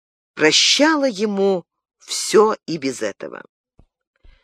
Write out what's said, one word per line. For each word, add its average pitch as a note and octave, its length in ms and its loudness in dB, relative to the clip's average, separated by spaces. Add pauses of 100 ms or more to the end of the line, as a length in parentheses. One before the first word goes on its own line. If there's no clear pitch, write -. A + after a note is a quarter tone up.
(340)
прощала C#4 760 2
ему G3 560 -2 (340)
все - 580 0 (100)
и D#3+ 100 -6
без C3+ 240 -6
этого. F#2+ 420 -10 (1000)